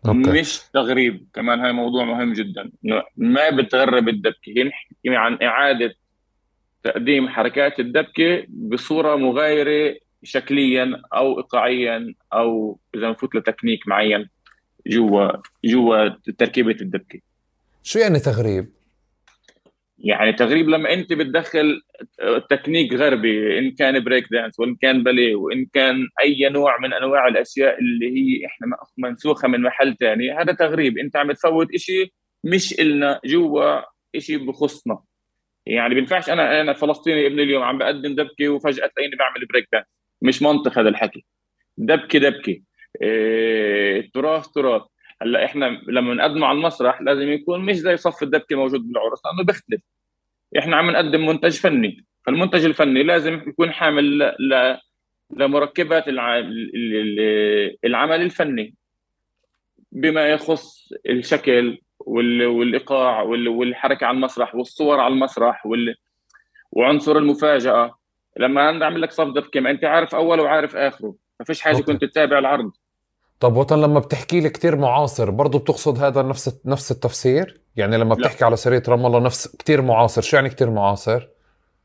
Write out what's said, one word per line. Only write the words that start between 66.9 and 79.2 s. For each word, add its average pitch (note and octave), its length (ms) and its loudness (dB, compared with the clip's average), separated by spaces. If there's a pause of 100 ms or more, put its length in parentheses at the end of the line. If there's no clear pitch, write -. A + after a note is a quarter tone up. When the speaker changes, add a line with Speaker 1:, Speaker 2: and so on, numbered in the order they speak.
Speaker 2:
المفاجأة. C#3+ 800 2 (380)
لما C#3 340 2
أنا D#3+ 140 -2
أعمل E3 160 -2
لك D#3+ 120 -4
صف D#3 160 0
دبكة، C#3 320 -2
ما C3 100 0
أنت C#3+ 140 -2
عارف D#3+ 300 2
أوله E3 280 2
وعارف D3 340 0
آخره، A#2+ 380 -4 (260)
ما A#2+ 60 -14
فيش D#3+ 140 -6
حاجة D#3 160 2
Speaker 1:
أوكي. D3+ 160 0
Speaker 2:
كنت C#3 120 -2
تتابع C#3+ 340 2
العرض. C3 320 0 (720)
Speaker 1:
طب، A#2+ 160 4
وطن D3+ 240 4
لما D3 200 4
بتحكي D#3 400 -2
لي D#3 100 0
كتير D#3+ 260 0
معاصر، C3 540 0
برضو C#3+ 280 0
بتقصد C#3+ 400 0
هذا C#3 240 2
نفس، C3+ 440 -4
نفس C3+ 240 -4
التفسير؟ C3 720 -2 (160)
يعني، G#2+ 200 0
لما A2+ 180 2
Speaker 2:
لا. A#2 60 -2
Speaker 1:
بتحكي B2 240 0
على A#2 120 4
سرية B2 320 2
رام B2 180 2
الله A#2+ 140 4